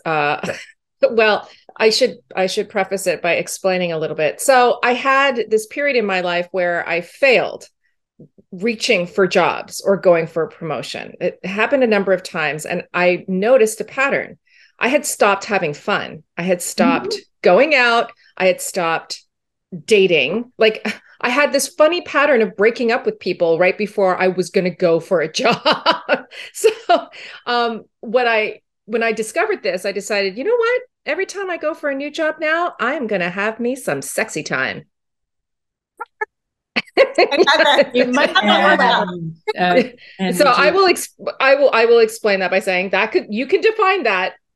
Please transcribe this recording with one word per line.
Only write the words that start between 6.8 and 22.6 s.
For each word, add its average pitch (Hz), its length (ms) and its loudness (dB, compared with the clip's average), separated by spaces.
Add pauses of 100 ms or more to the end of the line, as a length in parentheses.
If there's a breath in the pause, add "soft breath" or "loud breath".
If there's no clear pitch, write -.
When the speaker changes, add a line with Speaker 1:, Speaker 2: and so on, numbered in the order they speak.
Speaker 1:
I 170 140 -2
failed 196 680 0 (840)
reaching 196 560 -2
for 196 180 0
jobs 165 560 -2
or 202 140 0
going 170 320 2
for 165 160 -4
a 156 60 -6
promotion. - 720 -10
It - 240 -4
happened 233 380 0
a 240 40 2
number 202 240 2
of 180 100 2
times, 151 440 -6
and 180 180 -6 (100)
I 180 360 2
noticed 220 500 2
a - 60 -6
pattern. 262 520 -4 (400 soft breath)
I 226 120 -2
had 294 160 0
stopped 202 400 0
having 175 280 -2
fun. 151 500 -6 (140)
I 170 60 -6
had 180 180 0
stopped - 460 0
Speaker 2:
Mm-hmm. 440 140 -6 (200)
Speaker 1:
going 233 320 6
out. 240 380 2 (260 soft breath)
I 190 100 0
had 180 140 0
stopped - 640 -4 (640)
dating. 185 720 2
Like, 220 280 0 (360 loud breath)
I 240 80 -2
had 254 240 2
this 269 160 -2
funny 330 320 2
pattern 285 400 2
of 202 160 -2
breaking 226 340 0